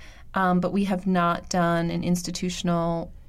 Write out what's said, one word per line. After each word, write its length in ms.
um, 280
but 120
we 120
have 220
not 440
done 400
an 120
institutional 1080